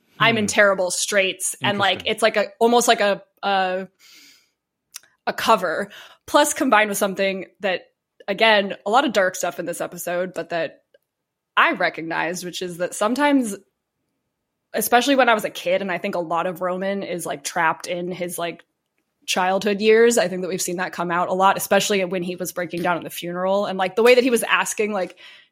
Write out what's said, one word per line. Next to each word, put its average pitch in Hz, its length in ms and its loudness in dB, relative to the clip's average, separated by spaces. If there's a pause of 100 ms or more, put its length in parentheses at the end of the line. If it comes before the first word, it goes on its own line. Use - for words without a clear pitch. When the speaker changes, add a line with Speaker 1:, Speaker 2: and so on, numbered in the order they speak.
(200)
Speaker 1:
I'm 226 180 2
in 214 60 0
Speaker 2:
Hmm. 202 60 -2
Speaker 1:
terrible 196 420 2
straits." - 680 -2
And, 202 180 -2
like, 190 260 0
Speaker 2:
Interesting. 226 60 -2
Speaker 1:
it's 214 100 -4
like 220 160 2
a, 202 80 0 (140)
almost 233 280 4
like 226 140 4
a, 202 220 0 (180)
a, 190 460 -2 (1400)
a 208 80 -4
cover. 196 560 0 (380)
Plus, 294 260 2
combined 214 360 2
with 196 100 -4
something 190 480 -2 (140)
that, 185 260 -4 (400)
again, 202 580 2
a 202 60 -2
lot 269 140 4
of 240 80 -2
dark 185 220 0
stuff 175 240 -6
in 175 60 -8
this 170 160 -8
episode, 175 540 -6
but 170 140 -8
that 165 340 -6 (720)
I 277 140 4
recognized, 165 760 -4
which 175 160 -10
is 180 160 -8
that 175 160 -4
sometimes, 247 640 0 (1160)
especially 247 440 2
when 247 140 4
I 233 40 4
was 208 120 0
a 156 40 -6
kid, 185 320 -2
and 196 100 -6
I 175 60 -4
think 202 160 -6
a 175 60 -4
lot 170 260 -4
of 180 160 -6
Roman 190 400 -4
is, 175 240 -8
like, 160 180 -8
trapped 165 440 -2
in 180 240 -6
his, 175 260 -8
like, 170 260 -8 (640)
childhood 190 540 0
years. 226 360 6
I 175 100 2
think 180 140 -6
that 180 60 -6
we've 175 140 -6
seen 180 160 -4
that 185 160 -6
come 175 180 -4
out 175 180 0
a 185 40 -2
lot, 190 220 4
especially 196 480 2
when 180 200 -4
he 180 120 -6
was 180 160 -8
breaking 180 300 -6
down 175 160 0
at - 60 -8
the - 80 -12
funeral 185 560 -2
and, 190 100 -6
like, 185 180 -2
the 226 60 2
way 240 140 8
that 240 80 6
he 262 80 0
was 226 100 2
asking, 196 520 0
like, 185 220 -4 (360)